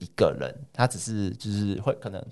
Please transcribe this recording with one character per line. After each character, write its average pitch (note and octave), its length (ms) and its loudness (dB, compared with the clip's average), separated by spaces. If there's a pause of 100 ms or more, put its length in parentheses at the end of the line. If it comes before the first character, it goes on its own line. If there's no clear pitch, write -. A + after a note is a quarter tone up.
一 - 40 -10 (120)
个 E2+ 200 6
人， C2 160 -4 (200)
他 B2 120 4
只 - 140 2
是， G#2 320 0
就 - 180 -6
是 G2+ 300 0
会， B2+ 140 0
可 - 160 -6
能 G2 120 -8 (100)